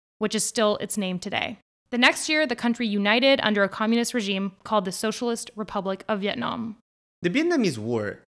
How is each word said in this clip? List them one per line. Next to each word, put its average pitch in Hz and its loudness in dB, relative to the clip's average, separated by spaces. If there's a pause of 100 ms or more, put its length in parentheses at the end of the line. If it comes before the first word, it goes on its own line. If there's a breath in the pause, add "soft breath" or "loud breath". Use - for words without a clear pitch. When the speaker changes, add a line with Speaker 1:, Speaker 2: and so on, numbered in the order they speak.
(180)
Speaker 1:
which 214 0
is 214 0
still 214 2
its - -6
name 185 -2
today. 208 -4 (340)
The 240 0
next 269 4
year, 311 4
the 240 -2
country 233 0
united 214 4
under 208 2
a 190 4
communist 233 0
regime 196 -2 (120)
called 208 0
the 185 -4
Socialist 233 -4
Republic 196 -6
of 208 -2
Vietnam. 220 -4 (460)
Speaker 2:
The 185 0
Vietnamese 247 2
War 107 -4 (120)